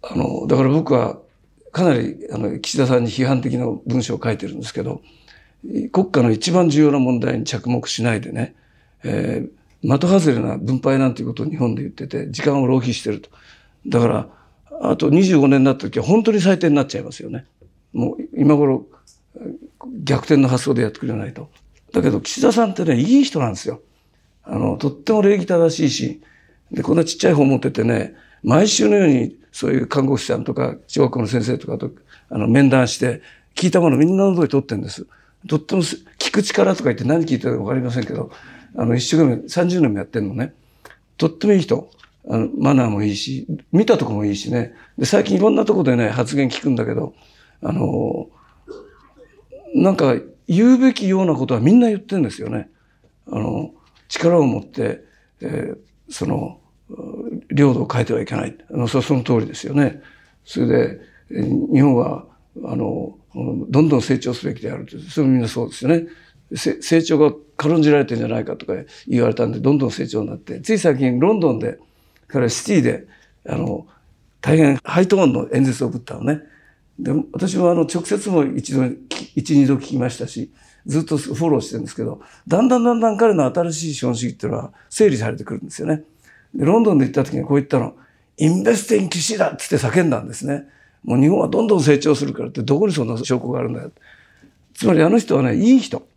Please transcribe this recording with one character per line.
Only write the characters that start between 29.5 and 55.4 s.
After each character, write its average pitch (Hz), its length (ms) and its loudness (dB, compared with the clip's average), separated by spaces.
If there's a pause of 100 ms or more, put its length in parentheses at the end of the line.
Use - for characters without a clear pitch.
そ - 160 -4
う - 20 0
い 131 100 0
う 120 60 -4
看 135 180 0
護 135 120 0
師 - 80 -6
さ - 100 -2
ん - 80 -6
と - 100 -6
か、 131 220 -4 (120)
小 143 160 0
学 123 100 2
校 127 80 -4
の 110 60 -2
先 120 160 -2
生 123 140 -2
と - 100 -14
か - 100 -6
と、 - 140 -8 (380)
あ - 80 -6
の、 107 120 0
面 139 200 6
談 127 200 4
し - 80 -8
て、 120 240 -4 (340)
聞 180 140 0
い - 20 0
た 190 80 2
も 170 100 4
の 127 60 2
み 147 100 4
ん 185 120 2
な 196 80 2
の 190 100 2
通 175 60 0
り 147 80 2
取 139 120 0
っ - 40 -10
て 113 100 -6
ん 98 60 -6
で - 80 -8
す。 - 180 -16 (400)
と 156 100 -2
っ - 20 0
て 156 160 -6
も 180 80 2
す-、 - 140 -6 (200)
聞 - 160 -4
く 202 80 2
力 190 320 0
と - 60 -4
か - 60 -6
言 123 80 2
っ - 40 -4
て 120 60 -8
何 156 220 0
聞 131 100 0
い 123 40 -2
て - 80 -4
る 123 100 -2
か 104 60 -6
わ 101 60 -6
か 127 60 -2
り 127 60 -2
ま 123 100 -4
せ 123 100 -4
ん 104 40 -6
け - 80 -10
ど、 - 180 -8 (440)
あ 117 100 -2
の、 120 100 2
一 123 200 0
生 165 80 6
懸 120 200 2
命 - 60 -16
三 175 200 0
十 180 120 2
年 123 100 4
も 101 80 -4
や 104 60 -8
っ - 20 -20
て 117 120 -4
ん 104 80 -4
の 95 60 -8
ね。 127 200 -6 (640)
と 156 100 0
っ - 20 2
て - 160 -6
も 208 80 6
い 196 40 6
い 170 40 4
人。 - 280 -2 (380)
あ 113 100 -2
の、 113 200 0
マ 139 160 4
ナ 127 120 4
ー 113 40 0
も 104 140 -2
い 104 80 0
い 98 40 -4
し、 131 300 -8 (260)
見 196 140 4
た 226 120 4
と - 80 -2
こ 117 80 -6
も 104 120 -2
い 101 60 0
い 101 40 -2
し 123 160 -8
ね。 120 220 -4 (240)
で、 131 80 -2
最 208 200 2
近 202 120 0
い - 20 2
ろ 214 100 4
ん - 60 2
な 214 100 0
と 208 100 2
こ 180 80 0
で 127 120 2
ね、 117 140 2
発 123 260 -4
言 135 140 0
聞 - 120 -8
く 147 80 -2
ん 123 60 2
だ 113 100 -2
け 113 100 -6
ど、 - 180 -6 (480)
あ - 100 -4
の、 - 580 -4 (1500)
な 185 160 4
ん 185 40 0
か 135 200 2 (320)
言 226 280 6
う - 20 2
べ 254 160 4
き 202 140 -4
よ 190 160 2
う - 20 2
な 160 80 2
こ 127 120 -2
と - 80 -2
は 113 60 0
み 147 140 6
ん 247 60 8
な 240 80 6
言 214 100 0
っ - 20 -8
て 196 180 -6
ん 160 60 2
で 107 60 -2
す - 120 -12
よ 110 80 -8
ね。 113 200 -8 (580)
あ - 100 -8
の、 156 360 -6 (340)
力 170 320 2
を 143 80 4
持 113 140 -2
っ - 40 -18
て、 - 380 -6 (380)